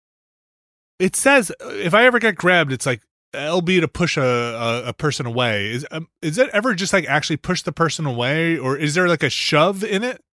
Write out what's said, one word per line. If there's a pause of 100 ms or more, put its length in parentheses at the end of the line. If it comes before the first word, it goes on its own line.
(1000)
It
says, (140)
uh,
if
I
ever
get
grabbed,
it's
like (320)
L
B
to
push
a,
a,
a
person
away.
Is,
um, (120)
is
it
ever
just,
like,
actually
push
the
person
away,
or
is
there,
like,
a
shove
in
it? (120)